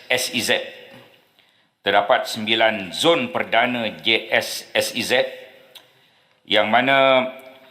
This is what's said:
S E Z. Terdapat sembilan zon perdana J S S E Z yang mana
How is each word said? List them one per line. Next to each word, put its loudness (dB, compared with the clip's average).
S -2
E -2
Z. -4
Terdapat 2
sembilan 0
zon 2
perdana -2
J -2
S -4
S -2
E -6
Z -2
yang 2
mana 4